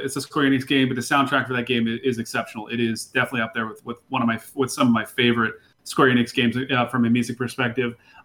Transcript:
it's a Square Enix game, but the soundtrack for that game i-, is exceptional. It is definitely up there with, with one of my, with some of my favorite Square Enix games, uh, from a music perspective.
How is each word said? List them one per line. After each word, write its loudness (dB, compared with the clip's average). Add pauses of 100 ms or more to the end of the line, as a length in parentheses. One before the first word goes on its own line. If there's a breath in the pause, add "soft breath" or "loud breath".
it's -6
a -4
Square 0
Enix 0
game, 2
but -2
the -4
soundtrack 0
for -4
that -2
game 2
i-, -2
is 0
exceptional. -6
It -4
is -2
definitely -2
up -4
there -4
with, -14
with -10 (140)
one -2
of 2
my, 0 (160)
with 0
some 2
of 6
my 0
favorite 2 (300 soft breath)
Square 4
Enix 2
games, 2 (160)
uh, 2
from 0
a 2
music 0
perspective. -2 (280 soft breath)